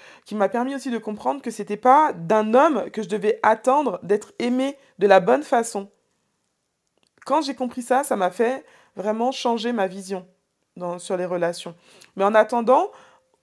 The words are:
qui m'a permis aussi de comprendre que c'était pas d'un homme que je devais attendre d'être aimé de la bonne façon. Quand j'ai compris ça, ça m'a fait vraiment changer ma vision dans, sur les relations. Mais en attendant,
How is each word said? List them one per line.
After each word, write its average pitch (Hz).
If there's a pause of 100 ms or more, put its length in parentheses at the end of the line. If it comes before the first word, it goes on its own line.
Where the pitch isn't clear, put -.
(260)
qui 208
m'a 202
permis 247
aussi 269
de 240
comprendre 233
que 233
c'était 208
pas 254
d'un 214
homme 269
que 220
je 170
devais 208
attendre 233
d'être 202
aimé 254 (220)
de 190
la 190
bonne 240
façon. 226 (1300)
Quand 294
j'ai 277
compris 254
ça, 254
ça 247
m'a 185
fait 240 (300)
vraiment 220
changer 233
ma 202
vision 185 (520)
dans, 175
sur 185
les 180
relations. 170 (400)
Mais 190
en 202
attendant, 240 (540)